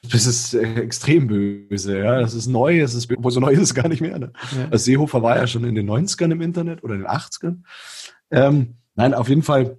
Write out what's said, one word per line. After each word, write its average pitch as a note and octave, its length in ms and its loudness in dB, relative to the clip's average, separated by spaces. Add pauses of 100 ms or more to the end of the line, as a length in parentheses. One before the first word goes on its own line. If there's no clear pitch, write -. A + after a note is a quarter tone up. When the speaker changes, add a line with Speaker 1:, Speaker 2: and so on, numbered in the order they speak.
(100)
Speaker 1:
das A#2+ 160 2
ist, - 280 -2
äh, A2+ 260 0
extrem C3+ 460 2
böse, G2+ 720 -2
ja. A#2+ 220 2
Das A#2 140 0
ist A#2 120 -6
neu, C3 340 4
es B2 140 0
ist A#2+ 140 -6
bö-, B2 100 0
obwohl A#2+ 140 0
so B2 80 0
neu C3+ 100 2
ist D3 100 6
es - 140 2
gar C3+ 140 0
nicht D#3+ 120 -4
mehr, E3+ 180 -6
ne? B2 140 -12 (240)
Speaker 2:
Ja. C3 140 -6
Speaker 1:
Also A2 140 2
Seehofer C3 380 2
war A#2+ 140 4
ja B2+ 100 0
schon A#2 180 -4
in A#2 100 -2
den G#2 120 -2
neunzigern E3 440 0
im E3 100 -2
Internet E3+ 440 -6
oder A2 100 -6
in G2 60 -4
den - 100 -8
achtzigern. E3+ 540 -6 (680)
Ähm, C#3 460 2 (180)
nein, B2+ 180 2
auf A#2+ 160 -2
jeden C#3+ 140 4
Fall C3 360 0